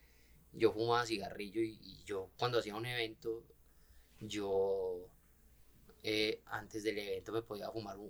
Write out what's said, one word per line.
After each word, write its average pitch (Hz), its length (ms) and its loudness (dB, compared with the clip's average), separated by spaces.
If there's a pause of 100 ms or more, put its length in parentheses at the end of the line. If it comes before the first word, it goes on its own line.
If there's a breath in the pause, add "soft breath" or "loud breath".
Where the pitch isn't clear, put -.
(540 soft breath)
yo 107 180 8
fumaba 117 340 4
cigarrillo 104 560 -2
y, 110 200 -2
y - 220 -16
yo 95 340 -4
cuando 120 200 2
hacía 104 180 0
un 113 120 -4
evento, 113 560 -2 (760 soft breath)
yo, 98 880 2 (960)
eh, 107 440 0
antes 107 380 -6
del 107 140 2
evento 101 360 -4
me 113 100 0
podía 104 260 -6
fumar 101 280 -6
un, 104 120 -10